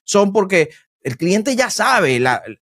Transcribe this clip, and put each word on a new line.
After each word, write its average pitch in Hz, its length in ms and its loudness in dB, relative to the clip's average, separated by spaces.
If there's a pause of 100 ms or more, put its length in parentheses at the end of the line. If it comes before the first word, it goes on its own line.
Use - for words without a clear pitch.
son 202 280 2
porque 190 360 0 (320)
el 131 160 -8
cliente 208 400 0
ya 240 140 0
sabe, 208 500 0
la, 123 220 0 (200)